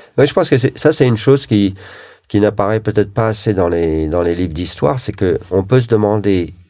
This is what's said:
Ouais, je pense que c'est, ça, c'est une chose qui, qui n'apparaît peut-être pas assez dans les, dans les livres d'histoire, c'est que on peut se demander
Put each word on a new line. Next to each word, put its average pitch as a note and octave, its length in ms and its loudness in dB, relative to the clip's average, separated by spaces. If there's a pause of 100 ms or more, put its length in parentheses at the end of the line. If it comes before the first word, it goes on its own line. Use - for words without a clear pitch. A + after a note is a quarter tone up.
(180)
Ouais, C3+ 80 6
je - 80 -6
pense F3+ 160 0
que C3+ 80 4
c'est, C3 180 -2
ça, D3+ 160 2
c'est C#3+ 140 2
une A#2 120 2
chose C#3 280 2
qui, G2+ 280 2 (520)
qui G#2 140 0
n'apparaît G#2 400 0
peut-être G#2+ 320 -2
pas A2 160 0
assez A2 240 -2
dans F2+ 160 0
les, D#2+ 400 0
dans F2 140 -2
les E2+ 120 0
livres F2+ 200 -4
d'histoire, F2+ 440 -4
c'est - 140 -8
que F2+ 260 -2 (120)
on F#2+ 120 0
peut B2+ 180 2
se A#2 60 -4
demander G#2 680 0 (160)